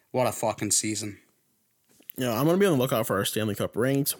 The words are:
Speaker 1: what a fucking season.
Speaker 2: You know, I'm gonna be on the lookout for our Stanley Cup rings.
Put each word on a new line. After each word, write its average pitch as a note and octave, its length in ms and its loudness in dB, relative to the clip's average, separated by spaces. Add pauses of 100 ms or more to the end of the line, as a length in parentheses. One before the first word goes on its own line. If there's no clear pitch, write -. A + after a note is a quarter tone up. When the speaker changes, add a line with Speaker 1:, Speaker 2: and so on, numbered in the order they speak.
(100)
Speaker 1:
what B2 160 0
a G#2 60 0
fucking G#2+ 380 -2
season. G#2+ 480 -4 (960)
Speaker 2:
You B2+ 80 -2
know, B2 80 0
I'm B2+ 140 2
gonna F3 120 4
be G3+ 80 4
on F3+ 60 4
the C3+ 60 4
lookout B2 280 2
for G2+ 100 0
our G2+ 80 0
Stanley G#2+ 300 -2
Cup G2+ 220 -6
rings. C#3 440 0